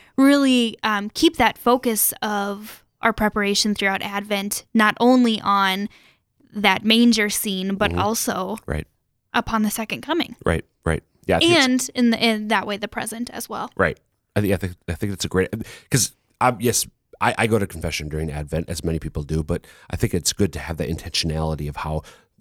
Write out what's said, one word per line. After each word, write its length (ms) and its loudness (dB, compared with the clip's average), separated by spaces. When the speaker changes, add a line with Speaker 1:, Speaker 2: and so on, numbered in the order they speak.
Speaker 1:
really, 640 4
um, 280 -2
keep 260 2
that 200 2
focus 640 0
of 640 -6
our 120 2
preparation 640 0
throughout 260 -2
Advent, 640 -4
not 240 4
only 420 6
on 480 0
that 320 0
manger 460 6
scene, 460 -4
but 160 0
Speaker 2:
Mm-hmm. 80 0
Speaker 1:
also 560 -2
Speaker 2:
Right. 220 -4
Speaker 1:
upon 300 0
the 80 0
second 300 -6
coming. 340 -2
Speaker 2:
Right, 200 2
right. 200 0
Yeah, 100 4
I 20 2
think 140 4
it's 120 4
Speaker 1:
And 300 0
in 160 4
the, 120 0
in 260 0
that 180 0
way, 100 -6
the 120 -6
present 420 -8
as 180 -10
well. 280 -10
Speaker 2:
Right. 220 0
I 60 2
think, 120 2
I 40 4
think, 160 -6
I 60 -4
think 180 -4
that's 120 -6
a 40 -2
great, 200 2
'cause 180 0
I, 180 2
yes, 300 0
I, 180 2
I 80 2
go 140 2
to 80 0
confession 400 -6
during 240 -4
Advent, 360 -4
as 140 -8
many 160 -2
people 240 -6
do, 220 -2
but 200 -4
I 80 -6
think 160 -2
it's 200 -2
good 220 0
to 40 -10
have 200 -8
that 100 -4
intentionality 800 -4
of 80 -10
how 260 -6